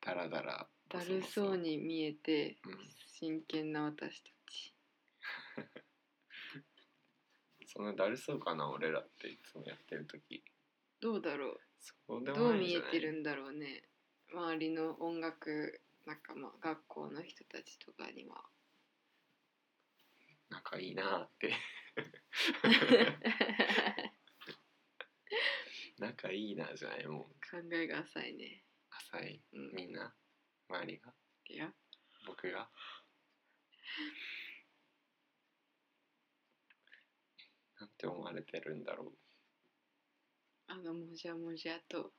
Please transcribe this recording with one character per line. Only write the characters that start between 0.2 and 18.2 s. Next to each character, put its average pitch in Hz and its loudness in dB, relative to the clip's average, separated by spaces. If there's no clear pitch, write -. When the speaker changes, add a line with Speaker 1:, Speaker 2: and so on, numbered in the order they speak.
Speaker 1:
ダ 80 0
ラ、 - -4
Speaker 2:
だ 180 -2
る 185 2
そ 196 2
う - 4
に 160 2
見 160 2
え 151 2
て、 151 2
Speaker 1:
ボ - -8
ソ 90 -10
ボ 95 -14
ソ。 - -16
う - -20
ん。 - -20
Speaker 2:
真 160 -2
剣 156 0
な 151 2
私 - -4
た - -20
ち。 - -12
Speaker 1:
<laughs> - -8
そ - -8
ん 101 0
な 104 0
だ 95 6
る 120 2
そ 143 -2
う - 0
か 85 0
な、 73 0
俺 76 2
ら 73 2
っ - -14
て - -10
い - -10
つ - -16
も - -10
や 160 -8
っ - -20
て - -8
る 78 -4
時。 - -12
Speaker 2:
ど 226 0
う 180 0
だ 156 0
ろ 135 -2
う。 - -12
Speaker 1:
そ - -18
う 123 -4
で 135 0
も 233 8
な 214 8
い 190 4
ん 180 2
じ 175 4
ゃ - 2
な - -4
い？ - 0
Speaker 2:
ど - -
う - -
見 165 6
え - 8
て - -
る 156 0
ん 156 -2
だ 147 0
ろ 139 -6
う 139 -8
ね。 147 -8
周 165 0
り 160 2
の 160 0
音 170 0
楽 156 -4
仲 - -10
間、 135 -8
学 160 -4
校 147 -8
の 147 -8
人 - -16
た - -12
ち - -20
と - -16
か - -10
に - -14